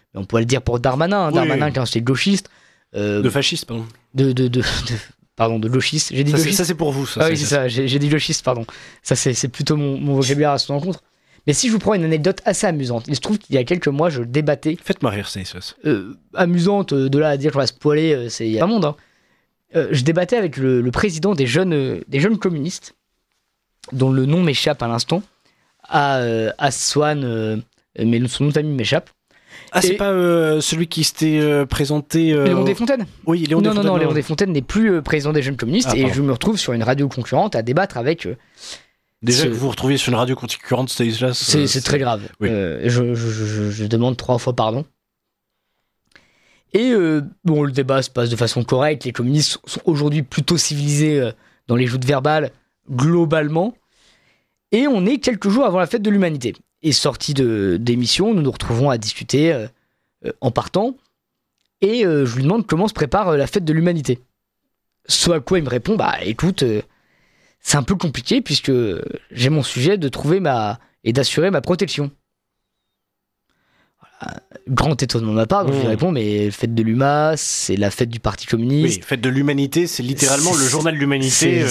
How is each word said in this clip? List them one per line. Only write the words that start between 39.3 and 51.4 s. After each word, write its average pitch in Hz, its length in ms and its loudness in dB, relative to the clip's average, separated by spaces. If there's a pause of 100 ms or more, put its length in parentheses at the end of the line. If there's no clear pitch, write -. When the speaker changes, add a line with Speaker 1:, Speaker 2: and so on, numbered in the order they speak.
Speaker 1:
ce - 60 2
Speaker 2:
que - 40 0
vous 113 80 -4
vous 135 100 0
retrouviez 131 280 0
sur 127 140 -2
une 113 60 2
radio 123 160 0
concurrente, 123 540 -4
Stanislas, 120 500 -2
Speaker 1:
C'est, - 200 2
Speaker 2:
euh, 143 100 2
Speaker 1:
c'est 135 140 -2
très - 180 0
grave. 117 220 -2 (180)
Speaker 2:
Oui. 101 80 0
Speaker 1:
Euh, 95 400 -2
je, 120 260 2
je, 117 140 -2
je, 110 160 -4
je, 107 260 -2
je 107 140 -4
demande 117 320 2
trois 123 220 -2
fois 120 180 -2
pardon. 117 280 -2 (1900)
Et, 240 180 4
euh, 160 320 4 (220)
bon, 151 180 4
le 143 100 0
débat 135 300 2
se - 80 -8
passe 120 200 0
de 117 60 -2
façon 117 280 0
correcte. 143 400 0
Les 123 80 -4
communistes 139 400 0
sont, - 140 -8
sont - 180 -10
aujourd'hui 147 380 2
plutôt 160 340 -2
civilisés, 147 640 0
euh, 113 120 -2 (340)